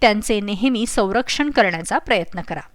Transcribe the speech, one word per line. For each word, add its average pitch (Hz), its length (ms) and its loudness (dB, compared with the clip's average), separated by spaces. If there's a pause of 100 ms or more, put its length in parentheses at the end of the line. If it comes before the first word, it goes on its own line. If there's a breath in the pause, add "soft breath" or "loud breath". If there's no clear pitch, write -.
त्यांचे 214 400 2
नेहमी 214 460 0
संरक्षण 240 640 0
करण्याचा 180 480 0
प्रयत्न 185 420 -2
करा. 165 200 -8 (140)